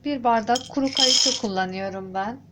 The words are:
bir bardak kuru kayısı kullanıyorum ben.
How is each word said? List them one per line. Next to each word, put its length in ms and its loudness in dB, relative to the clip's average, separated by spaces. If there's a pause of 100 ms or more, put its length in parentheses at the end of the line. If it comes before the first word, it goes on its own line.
bir 200 -4
bardak 340 4 (120)
kuru 160 0 (100)
kayısı 440 2
kullanıyorum 720 -4
ben. 260 -4 (120)